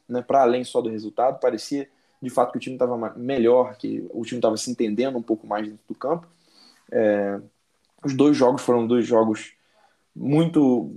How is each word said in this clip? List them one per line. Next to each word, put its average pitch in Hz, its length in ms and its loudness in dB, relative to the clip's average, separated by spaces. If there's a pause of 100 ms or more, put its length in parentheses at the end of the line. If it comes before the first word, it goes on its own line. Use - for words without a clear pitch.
né, 123 140 -6
pra 135 220 4
além 123 200 2
só 123 180 -2
do 113 80 -4
resultado, 110 500 -4
parecia 135 500 -4 (320)
de 127 80 -10
fato 120 220 0
que 127 60 -6
o 117 40 -6
time 131 160 -10
tava 123 180 -2
ma-, 113 200 -6
melhor, 123 600 2
que 110 360 -8
o 113 120 -8
time 123 160 -8
tava 110 180 0
se - 120 -8
entendendo 123 480 -2
um 117 40 -4
pouco 113 260 -4
mais 107 180 -4
dentro 107 220 -16
do - 80 -12
campo. 160 320 -4 (640)
É, 101 480 0 (640)
os 139 100 -2
dois 139 240 4
jogos 127 240 4
foram 120 240 2
dois 117 220 2
jogos 110 460 0 (640)
muito, 135 800 2